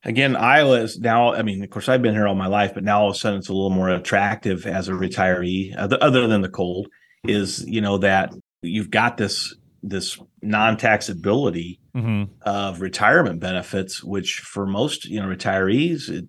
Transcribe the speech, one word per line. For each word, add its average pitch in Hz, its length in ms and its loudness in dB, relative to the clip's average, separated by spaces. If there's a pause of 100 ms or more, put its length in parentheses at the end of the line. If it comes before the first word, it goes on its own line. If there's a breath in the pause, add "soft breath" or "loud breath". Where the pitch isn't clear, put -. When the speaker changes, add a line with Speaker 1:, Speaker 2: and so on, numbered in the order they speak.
Speaker 1:
again, 131 320 2
Iowa 131 440 6
is 113 180 -6
now, 117 340 4
I 110 100 -2
mean, 98 200 -2
of 95 60 -10
course, - 200 -4
I've 127 120 4
been 110 140 2
here 107 120 2
all 101 80 0
my 95 120 0
life, 101 260 2
but 95 100 -8
now 104 180 2
all 104 80 4
of 98 60 -2
a - 40 -8
sudden 101 200 -2
it's 90 100 -8
a 104 40 -4
little 95 180 0
more 92 180 2
attractive 95 760 0
as 92 220 -4
a 95 60 -4
retiree, 92 840 0
other, 101 240 0
other 127 260 4
than 107 140 4
the 95 80 -2
cold, 92 380 -4 (400 soft breath)
is, 104 400 -2
you 110 140 -2
know, 101 180 0
that 95 340 2 (280)
you've 90 300 -4
got 113 260 2
this, - 360 -4 (300)
this 98 340 -8 (240)
non-taxability 107 1400 0 (160)
Speaker 2:
Mm-hmm. 110 280 0 (180)
Speaker 1:
of 98 400 -4
retirement 104 580 2
benefits, 92 640 -6
which 92 360 -6
for - 280 -8
most, 110 380 -2
you 107 160 -8
know, 98 60 -6
retirees, 101 800 0
it, - 200 -8